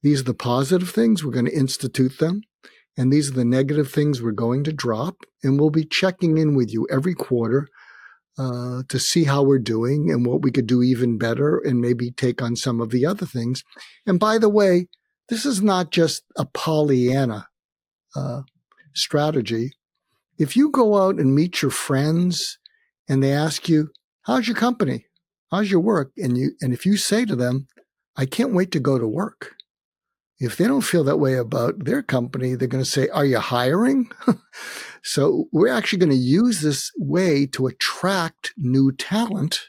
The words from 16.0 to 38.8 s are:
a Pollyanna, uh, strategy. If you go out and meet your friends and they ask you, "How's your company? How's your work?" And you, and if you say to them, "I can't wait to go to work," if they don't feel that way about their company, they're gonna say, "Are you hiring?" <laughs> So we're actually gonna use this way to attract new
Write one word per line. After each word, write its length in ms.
a 80
Pollyanna, 1040
uh, 260
strategy. 800
If 180
you 140
go 320
out 160
and 160
meet 280
your 80
friends 880
and 140
they 100
ask 360
you, 220
"How's 260
your 80
company? 500
How's 200
your 100
work?" 360
And 200
you, 240
and 120
if 140
you 100
say 280
to 120
them, 320
"I 100
can't 280
wait 180
to 80
go 180
to 80
work," 480
if 180
they 100
don't 140
feel 240
that 160
way 140
about 500
their 180
company, 520
they're 120
gonna 180
say, 240
"Are 180
you 120
hiring?" 720
<laughs> 140
So 460
we're 160
actually 320
gonna 160
use 460
this 360
way 500
to 200
attract 880
new 360